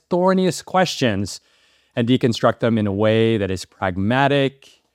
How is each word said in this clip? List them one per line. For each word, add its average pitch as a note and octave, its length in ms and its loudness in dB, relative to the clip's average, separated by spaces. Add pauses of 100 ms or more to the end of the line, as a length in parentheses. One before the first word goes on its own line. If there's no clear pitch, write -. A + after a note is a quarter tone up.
thorniest F#3 540 0
questions A2+ 760 -2 (520)
and A#2 140 -2
deconstruct B2 520 0
them A#2 180 0
in G#2 100 0
a G2 60 -2
way A2 420 2
that G2 160 -2
is F#2 140 -6
pragmatic C3 1120 -2 (160)